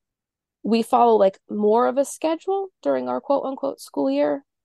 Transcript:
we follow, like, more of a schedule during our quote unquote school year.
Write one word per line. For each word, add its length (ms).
we 200
follow, 340
like, 220
more 380
of 100
a 80
schedule 640
during 260
our 120
quote 240
unquote 360
school 300
year. 340